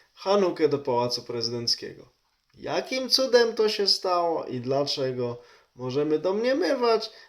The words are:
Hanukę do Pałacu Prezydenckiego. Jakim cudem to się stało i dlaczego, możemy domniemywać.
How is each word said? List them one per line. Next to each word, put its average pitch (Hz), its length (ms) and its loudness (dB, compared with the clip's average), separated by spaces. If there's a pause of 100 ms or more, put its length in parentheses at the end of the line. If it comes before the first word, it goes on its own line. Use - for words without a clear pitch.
(140)
Hanukę 180 560 2
do - 100 0
Pałacu 120 440 -2
Prezydenckiego. 117 1000 -6 (380)
Jakim 214 500 -4
cudem 240 460 4
to 214 140 2
się 208 180 0
stało 175 580 0
i 127 140 -6
dlaczego, 127 800 -2 (380)
możemy 143 440 -2
domniemywać. 240 920 0 (180)